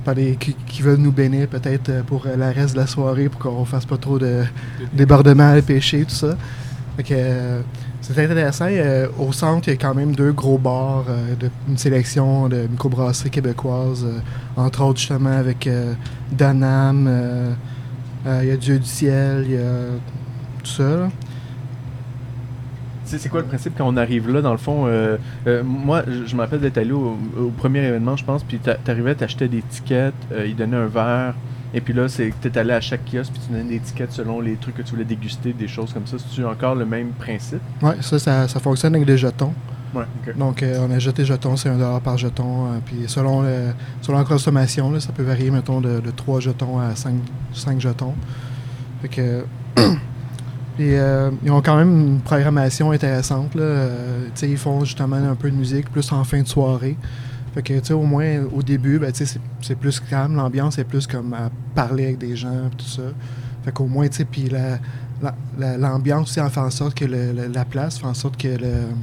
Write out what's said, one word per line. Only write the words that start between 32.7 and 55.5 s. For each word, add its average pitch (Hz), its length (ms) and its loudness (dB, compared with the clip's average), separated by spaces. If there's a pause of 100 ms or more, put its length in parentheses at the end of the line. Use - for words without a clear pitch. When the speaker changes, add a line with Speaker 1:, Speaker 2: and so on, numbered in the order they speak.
Speaker 2:
à 117 80 2
chaque 120 300 -6
kiosque, 127 220 -4
puis - 140 -8
tu 123 60 -6
donnais 113 160 -4
des 117 120 -4
tickets 120 320 -6
selon 117 280 -4
les 113 160 -2
trucs 120 200 -10
que 120 60 -8
tu 120 100 -10
voulais 113 120 -4
déguster, 110 480 -4
des 113 140 -4
choses 113 260 -6
comme 104 140 -6
ça. 123 120 -8
C'est-tu 123 260 -6
encore 123 320 0
le 120 100 0
même 117 220 -2
principe ? 120 520 -8 (220)
Speaker 1:
Ouais, 156 180 4
ça, - 200 0
ça, 131 260 2
ça 127 140 -2
fonctionne 139 340 2
avec 151 120 4
des 135 120 6
jetons. 127 360 0 (380)
Speaker 2:
Ouais, 123 120 -4 (200)
ok. 117 120 -6
Speaker 1:
Donc, 131 260 0
euh, 127 260 0
on 127 60 2
achète 127 220 2
des 143 80 4
jetons, 131 320 2
c'est 135 120 0
un 127 100 2
dollar 123 220 2
par 123 160 0
jeton. 123 500 0
Euh, 120 200 -2
puis 127 100 -8 (120)
selon 135 340 2
le, 127 280 0 (320)
selon 139 160 2
la 139 60 4
consommation, 135 680 2
là, 156 80 0
ça - 100 -6
peut - 140 -2
varier, 131 260 2
mettons, 131 300 0
de, 123 180 0
de 117 140 -4
trois 131 260 -2
jetons 127 400 -2
à 120 160 0
cinq, 123 200 -2 (400)
cinq 131 260 -2
jetons. 127 340 -2 (880)
Fait - 60 -6
que, 123 360 -2 (140)
<clears throat> - 160 -12 (1000)
puis, 147 180 2
euh, 135 360 2 (140)
ils 147 60 2
ont 143 100 6
quand 151 160 4
même 165 140 8
une 147 300 6
programmation 143 720 2
intéressante, 135 640 0
là. 160 60 0
Euh, 123 640 0
tu 117 80 -8
sais, 143 160 -2
ils 143 60 2
font 143 280 0
justement 135 320 -2
un 139 180 2
peu 139 160 -2